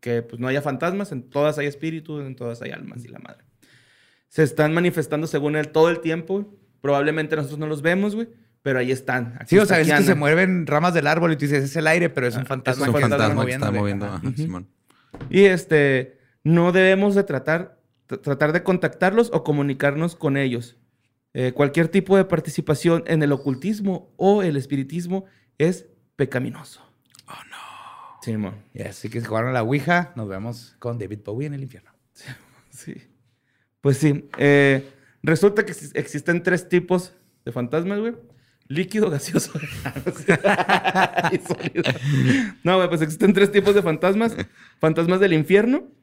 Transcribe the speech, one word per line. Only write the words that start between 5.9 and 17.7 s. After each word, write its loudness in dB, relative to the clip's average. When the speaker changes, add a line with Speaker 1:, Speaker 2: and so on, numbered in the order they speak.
Speaker 1:
tiempo, -4
güey. -16
Probablemente -2
nosotros -6
no -6
los -6
vemos, 0
güey, -6
pero -2
ahí -2
están. -4
Aquí -4
Speaker 2:
Sí, 8
o 6
Speaker 1:
está, 2
Speaker 2:
sea, 4
es 2
Speaker 1:
aquí 4
Speaker 2:
que 4
se 4
Speaker 1:
andan. 2
Speaker 2:
mueven 2
ramas 2
del 2
árbol 2
y 2
tú -6
dices, 0
"Es -6
el 0
aire", 2
pero -2
es -2
un -4
Speaker 1:
Ah, -6
Speaker 2:
fantasma -2
Speaker 1:
es 2
un 2
Speaker 2:
que 2
está 2
Speaker 1:
fantasma. 2
Speaker 3:
Fantasma 0
que -2
está -4
Speaker 2:
moviéndole. -2
Speaker 3:
moviendo. -2
Speaker 2:
Ajá. -8
Speaker 3:
Ajá, -6
Speaker 1:
Ujú. -6
Speaker 3:
Simón. -8
Speaker 1:
Y, 6
este, 2
no 4
debemos 4
de 4
tratar, -4